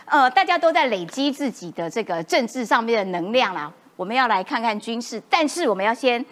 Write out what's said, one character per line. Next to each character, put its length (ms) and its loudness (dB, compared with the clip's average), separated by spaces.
呃， 240 4
大 120 4
家 140 2
都 160 2
在 140 4
累 180 -2
积 260 -2
自 200 -4
己 220 -10
的 160 -4
这 160 -4
个 180 -4
政 240 0
治 180 -6
上 180 2
面 220 0
的 160 -4
能 100 -4
量 240 2
啦。 160 -8
我 120 -8
们 100 -4
要 120 2
来 140 2
看 200 -4
看 180 0
军 200 -6
事， 280 -10
但 180 4
是 220 0
我 60 2
们 100 -2
要 80 2
先 400 0